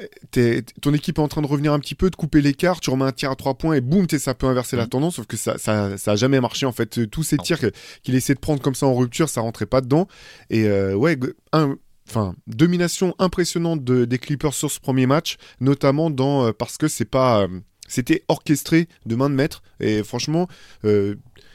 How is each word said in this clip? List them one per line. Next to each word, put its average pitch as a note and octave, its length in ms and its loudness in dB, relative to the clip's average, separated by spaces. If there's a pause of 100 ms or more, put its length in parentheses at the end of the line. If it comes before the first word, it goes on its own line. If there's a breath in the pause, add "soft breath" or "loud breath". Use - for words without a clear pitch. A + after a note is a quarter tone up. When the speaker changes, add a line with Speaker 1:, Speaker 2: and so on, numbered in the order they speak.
(300)
Speaker 1:
t'es, A#2+ 320 2 (180)
ton C#3+ 140 0
équipe - 240 -2
est D#3 40 2
en D3+ 60 2
train D3+ 140 -4
de D3 60 -2
revenir D3 260 0
un D3 60 2
petit - 160 -10
peu, F#3 160 0
de - 40 -10
couper D#3 260 2
l'écart, E3 380 2
tu - 120 -2
remets C3 140 2
un C3+ 60 0
tir C3+ 200 -4
à C3+ 40 -4
trois C3+ 220 -2
points D#3+ 160 0
et C#3 80 4
boum, E3 240 2
tu D#3+ 120 0
sais, - 20 2
ça C3 160 -2
peut - 100 -4
inverser B2+ 320 0
la A#2 60 2
Speaker 2:
Mhm. A2+ 60 -4
Speaker 1:
tendance. D3+ 260 0
Sauf A2+ 100 -10
que - 100 -10
ça, - 220 -2
ça, G2+ 400 -2
ça - 140 -2
a G#2+ 40 2
jamais C3 240 4
marché, B2+ 280 0
en B2 40 -2
fait. A2+ 380 -2
Tous D#3+ 140 -4
ces D3 140 0
Speaker 2:
Non. - 60 -2
Speaker 1:
tirs E3+ 160 -2
que, D3 120 0 (320 loud breath)
qu'il B2+ 100 -4
essayait C3 220 2
de - 40 -14
prendre D3+ 220 -2
comme C#3 140 0
ça - 100 -2
en C3 100 4
rupture, B2 340 0
ça A#2+ 120 -4
rentrait A2+ 240 -4
pas C3 160 2
dedans. C#3+ 260 2 (440 loud breath)
Et, A2 140 4
euh, G2 280 2
ouais, C#3 280 2
g-, C#3 120 -4 (180)
un, D3 240 2 (320)
enfin, G2 280 -2 (120)
domination F3 720 2
impressionnante E3+ 640 0
de, B2 220 2
des A#2+ 120 -2
Clippers C#3+ 360 -4
sur D3 180 -4
ce - 80 -8
premier C3 280 0
match, D3 280 0 (240 loud breath)
notamment C#3 500 2
dans, C#3 360 0
euh, A2+ 80 2
parce - 240 -8
que D#3 100 -2
c'est - 160 -4
pas, B2 380 2
euh, F#2 180 -4 (300)
c'était - 380 -2
orchestré E3 600 0 (180 soft breath)
de A2+ 100 -2
main C#3 140 2
de C#3+ 60 -2
maître. C#3 260 -2 (180)
Et G#2+ 240 0
franchement, D#3 440 -2 (380 loud breath)
euh, G#2 300 2 (400 soft breath)